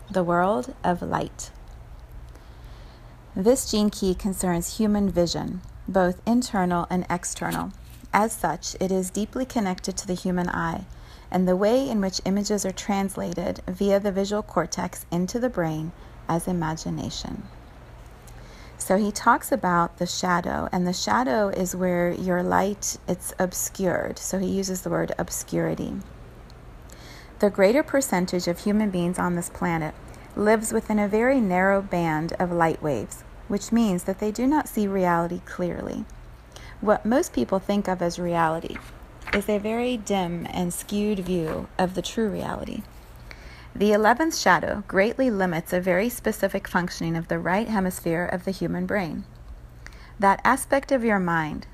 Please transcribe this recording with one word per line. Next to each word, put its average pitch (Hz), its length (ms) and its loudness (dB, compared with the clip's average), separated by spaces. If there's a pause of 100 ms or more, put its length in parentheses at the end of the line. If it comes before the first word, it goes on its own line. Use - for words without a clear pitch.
(100)
the 190 120 2
world 180 520 2 (100)
of 180 160 2
light. - 500 -4 (1800)
This 226 360 4
gene 208 180 4
key 190 260 0
concerns 180 600 -2
human 208 320 2
vision, 175 540 0 (260)
both 185 380 2
internal 185 640 2
and 180 180 0
external. 170 640 -4 (400)
As 214 220 4
such, - 440 -4
it 185 140 0
is 185 160 0
deeply 214 380 -4
connected 190 500 -2
to - 100 -8
the 185 60 -2
human 180 380 0
eye 170 340 -2 (460)
and 180 180 4
the 185 80 6
way 240 320 4
in 220 140 0
which 190 240 -2
images 202 400 0
are 190 60 -2
translated 196 920 -2
via 196 320 2
the 202 140 0
visual 196 300 0
cortex - 680 -2
into 180 300 0
the 254 80 2
brain 160 440 -2 (360)
as 165 180 0
imagination. 165 1000 -4 (1300)
So - 220 2
he 208 120 2
talks 240 400 4
about 175 460 4
the 180 100 -2
shadow, 180 640 0
and 180 140 2
the 180 60 2
shadow 240 560 2
is 185 260 -2
where 175 380 2
your 180 300 0
light, 180 560 0 (100)
it's - 300 -4
obscured. - 800 -2
So - 200 -4
he 185 100 0
uses 185 340 -2
the 170 80 -4
word 165 280 0
obscurity. - 760 -2 (1400)
The 208 120 6
greater 208 320 6
percentage 185 640 2
of 175 140 0
human 214 300 2
beings 180 280 0
on 180 160 2
this 175 160 -4
planet 165 460 -2 (400)
lives 214 360 4
within 220 280 0
a 208 80 2
very 240 320 4
narrow 196 420 4
band 165 560 0
of 180 140 0
light 165 280 2
waves, 131 440 -2 (240)
which 202 240 -2
means 220 320 2
that 190 160 -2
they 214 100 0
do 233 160 0
not 294 220 2
see 208 180 0
reality 175 580 2
clearly. - 600 -6 (760)
What 208 240 4
most 254 280 2
people 220 260 2
think 202 300 0
of 185 120 0
as 170 160 0
reality 170 600 0 (580)
is 202 140 0
a 208 100 2
very 233 380 -2
dim 185 560 -2
and 175 200 0
skewed 208 460 -2
view 180 480 -2 (120)
of 185 180 0
the 180 40 -2
true 220 280 -2
reality. - 540 -6 (920)
The 208 160 4
eleventh 233 480 6
shadow 190 480 4
greatly 226 420 4
limits 185 440 0
a 180 80 2
very 185 300 2
specific - 580 -2
functioning 170 480 0
of 165 100 -4
the 170 140 -2
right 185 260 2
hemisphere 185 580 0
of 180 200 -4
the 190 80 -2
human 175 340 -2
brain. 190 380 -2 (920)
That 196 280 4
aspect 269 480 2
of 254 100 4
your 214 160 4
mind 165 560 0